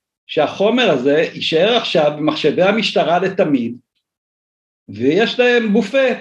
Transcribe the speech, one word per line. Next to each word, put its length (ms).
שהחומר 640
הזה 440
יישאר 440
עכשיו 400
במחשבי 440
המשטרה 580
לתמיד, 560
ויש 500
להם 340
בופה 480